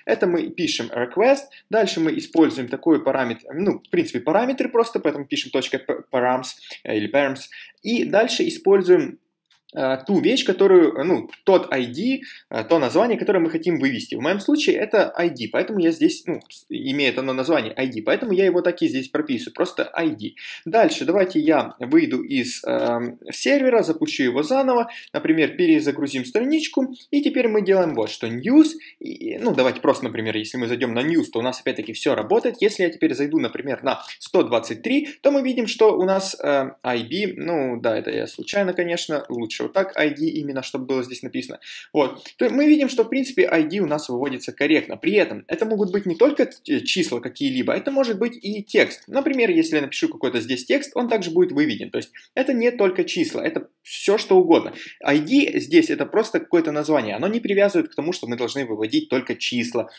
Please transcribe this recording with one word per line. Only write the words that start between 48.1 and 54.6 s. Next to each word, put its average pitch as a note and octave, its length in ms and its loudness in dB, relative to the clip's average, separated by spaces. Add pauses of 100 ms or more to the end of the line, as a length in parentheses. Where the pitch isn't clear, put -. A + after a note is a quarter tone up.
быть A#3 220 -2
и G3+ 220 -8
текст. - 440 0
Например, C4 420 0
если D#3+ 280 2
я D3 40 2
напишу C#3+ 280 -4
какой-то B2 300 -4
здесь B2 260 -4
текст, C#4 300 0
он A#3+ 140 -2
также G3+ 220 -2
будет F3+ 200 2
выведен. C#3+ 380 -2
То - 80 -6
есть - 140 -8 (240)
это C4+ 180 0
не A#3+ 180 2
только F#3+ 320 0
числа, - 380 -2
это - 260 -4 (140)
всё - 360 -2
что G3 200 4
угодно. E3 360 4 (300)